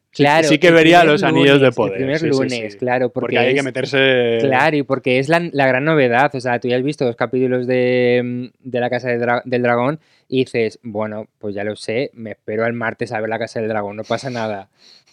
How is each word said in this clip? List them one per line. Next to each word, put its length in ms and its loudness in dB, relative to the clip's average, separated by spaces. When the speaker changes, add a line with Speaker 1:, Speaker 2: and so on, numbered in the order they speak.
Speaker 1:
sí, 120 0
Speaker 2:
Claro, 240 4
Speaker 1:
sí 100 4
que 120 6
Speaker 2:
el 40 6
Speaker 1:
vería 280 8
Speaker 2:
primer 100 6
Speaker 1:
Los 120 2
Anillos 360 4
de 80 6
Speaker 2:
lunes, 20 6
el 60 0
Speaker 1:
Poder. 220 -2
Speaker 2:
primer 220 -2
Speaker 1:
Sí, 60 -4
sí, 60 0
Speaker 2:
lunes, 420 -2
Speaker 1:
sí. 60 -20
Speaker 2:
claro, 300 -2
porque 120 -6
Speaker 1:
Porque 40 2
hay 140 2
que 60 2
Speaker 2:
es 60 -2
Speaker 1:
meterse 760 0
Speaker 2:
Claro, 380 2
y 60 -2
porque 360 0
es 80 -2
la, 140 2
la 160 2
gran 160 0
novedad. 500 2
O 60 -6
sea, 200 -2
tú 100 -4
ya 80 0
has 60 -2
visto 220 -4
dos 120 -4
capítulos 500 -2
de, 560 2
mm, 460 -10
de 100 -4
La 100 -2
Casa 200 -6
de 100 -2
Dra-, 240 0
del 180 -2
Dragón 380 0
y 160 0
dices, 360 -4
"Bueno, 460 -8
pues 160 -10
ya 120 -8
lo 100 -8
sé, 380 -6
me 180 -16
espero 340 -6
al 80 -4
martes 380 -6
a 80 -6
ver 100 -6
La 80 -4
Casa 220 -8
del 100 -4
Dragón, 280 -6
no 80 -12
pasa 240 -6
nada". 400 -8